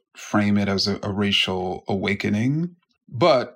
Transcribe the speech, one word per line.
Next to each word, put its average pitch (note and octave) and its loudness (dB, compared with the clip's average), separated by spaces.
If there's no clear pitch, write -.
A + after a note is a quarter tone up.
frame G#2 0
it G2+ 0
as G2 0
a, G2+ -2
a G2+ -4
racial F#2 -2
awakening. G#2+ -2
But C3 2